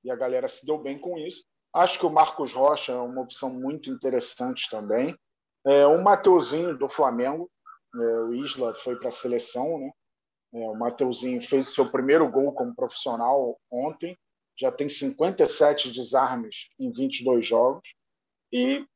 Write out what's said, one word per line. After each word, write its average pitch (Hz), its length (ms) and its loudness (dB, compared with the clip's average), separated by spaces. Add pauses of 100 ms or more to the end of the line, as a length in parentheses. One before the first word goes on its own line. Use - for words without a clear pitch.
E 123 60 -8
a 123 60 -2
galera 127 320 -2
se - 180 -12
deu 151 140 -2
bem 139 180 -8
com 175 180 -8
isso. 151 280 -12 (280)
Acho - 280 2
que 180 80 0
o - 20 4
Marcos 151 420 2
Rocha 135 420 2
é - 20 -4
uma 123 260 -6
opção 127 320 -8
muito 135 340 -8
interessante 127 800 -4
também. 110 480 -2 (500)
É, 143 200 8
o 160 180 6
Mateuzinho, 175 720 4
do 135 140 -4
Flamengo. 139 580 0 (460)
É, 123 40 -12 (260)
o 117 100 -4
Isla 127 420 -4
foi 123 200 -6
pra 123 160 -8
seleção, 123 680 -6
né? 139 140 -10 (640)
É, 113 120 -6
o 107 80 -8
Mateuzinho 120 680 -4
fez 135 240 0
seu - 220 0
primeiro 139 400 4
gol 139 220 2
como 120 220 -6
profissional 123 840 -2 (100)
ontem. 151 480 -6 (420)
Já 131 120 0
tem 147 180 -4
cinquenta 156 540 0
e 139 40 6
sete 147 440 2
desarmes 127 800 -2 (100)
em 262 120 -4
vinte 262 280 -4
e 123 40 -10
dois 123 220 4
jogos. 120 420 2 (640)
E, 262 320 0 (120)